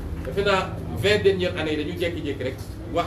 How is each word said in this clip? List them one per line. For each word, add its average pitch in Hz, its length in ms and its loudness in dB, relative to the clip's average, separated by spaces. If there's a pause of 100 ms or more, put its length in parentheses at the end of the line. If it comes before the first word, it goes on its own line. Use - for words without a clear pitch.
(260)
Defe 196 200 0
naa 190 240 4 (280)
vingt 208 260 4
dernières 180 340 4
années 156 200 0
yi 151 60 0
dañu 170 160 -4
jékki-jékki 156 440 -2
rek - 120 -2 (380)
wax 170 120 2